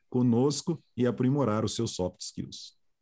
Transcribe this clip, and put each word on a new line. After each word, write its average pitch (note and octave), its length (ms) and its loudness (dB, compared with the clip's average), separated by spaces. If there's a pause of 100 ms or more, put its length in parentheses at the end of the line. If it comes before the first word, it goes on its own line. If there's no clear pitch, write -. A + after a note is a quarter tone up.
conosco B2+ 720 2 (160)
e B2 80 0
aprimorar B2 600 2
os G#2 100 -4
seus A#2 220 -4
soft F2+ 240 -4
skills. - 560 -12 (260)